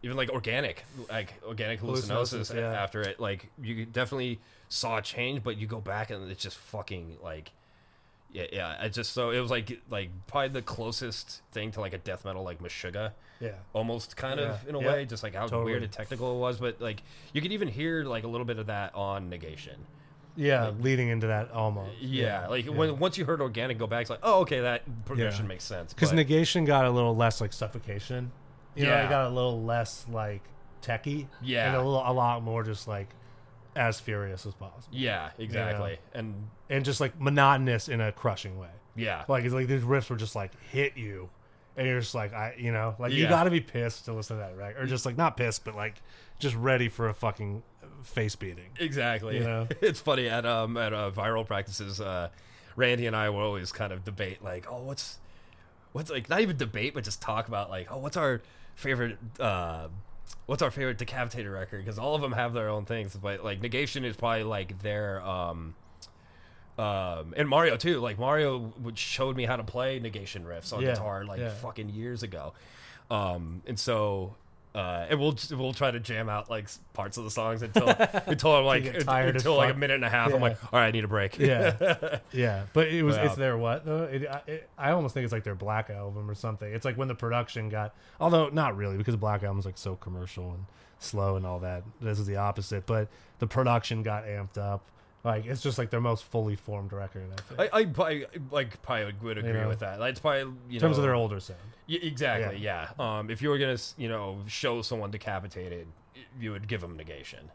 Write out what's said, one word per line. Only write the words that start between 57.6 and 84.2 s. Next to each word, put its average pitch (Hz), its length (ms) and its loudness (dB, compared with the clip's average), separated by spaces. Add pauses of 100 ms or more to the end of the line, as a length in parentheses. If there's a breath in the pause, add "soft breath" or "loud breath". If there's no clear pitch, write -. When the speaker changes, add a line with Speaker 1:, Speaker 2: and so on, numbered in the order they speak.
Speaker 1:
like, 92 200 -6
"Oh, 135 80 -6
what's 143 180 -6
our 135 260 2 (320 loud breath)
favorite, 120 420 -2 (240)
uh, 85 480 0 (580)
what's 131 160 -2
our 135 80 4
favorite 131 280 -2
Decapitated 120 520 -4
record?" 95 360 -8
'Cause 110 120 -6
all 139 160 0
of 151 80 2
them 131 100 0
have 120 200 0
their 113 160 0
own 107 160 -2
things, 104 320 -4
but, 98 260 -4
like, 101 200 -4
Negation 127 420 -2
is 110 120 -2
probably, 113 280 2
like, 98 380 -4
their, 104 400 -2
um, 85 520 -4 (1040 loud breath)
um, 92 580 -2
and 147 120 2
Mario 143 280 6
too. 165 220 2
Like, 110 200 -2
Mario 135 420 2 (160)
w-, 117 200 -8
showed 131 400 -2
me 123 100 0
how 123 100 2
to 113 80 -4
play 127 340 -2
Negation 101 460 -8
riffs 85 280 -8
on 107 100 -4
Speaker 2:
Yeah, 131 80 2
Speaker 1:
guitar, 107 340 -2
like, 101 160 -6
Speaker 2:
yeah. 120 80 -2
Speaker 1:
fucking 107 400 -8
years 110 340 -6
ago. 82 300 -8 (580 loud breath)
Um, 87 560 -2
and 110 120 -6
so 104 580 -2 (380)
uh, 90 340 -4
and 147 100 2
we'll 147 140 4
j-, 135 220 -6
we'll 131 180 -2
try 135 180 2
to 120 80 -2
jam 110 300 -2
out, 104 220 -2
like, 107 140 -4
s-, - 140 -14 (140)
parts 101 240 -4
of 117 80 -6
the 110 60 -4
songs 113 320 0
until, 117 260 6
Speaker 2:
<laughs> 190 380 4
Speaker 1:
until 156 280 6
I'm, 139 80 10
Speaker 2:
You 135 40 6
Speaker 1:
like, 127 180 6
Speaker 2:
get 131 120 -2
Speaker 1:
un-, 160 60 2
Speaker 2:
tired 131 340 4
as 127 60 2
Speaker 1:
until, 147 140 6
like, 135 140 8
a - 20 2
Speaker 2:
fuck. 139 80 0
Speaker 1:
minute 139 140 4
and 131 100 2
a 117 60 2
half, 120 180 6
I'm 131 60 6
Speaker 2:
Yeah. 127 140 6
Speaker 1:
like, - 240 -2
"All 120 60 8
right, 117 80 8
I 110 40 6
need 110 140 2
a 101 40 0
break." 101 300 2
Speaker 2:
Yeah. 151 840 4
Speaker 1:
<laughs> - 80 -16
Speaker 2:
Yeah. 110 320 2 (100)
But 160 140 8
it 165 140 4
was, 147 140 6
Speaker 1:
Wow. 104 80 4
Speaker 2:
it's 147 100 4
their 131 220 2
what, 117 300 0
though? 160 180 0
It, 135 240 -2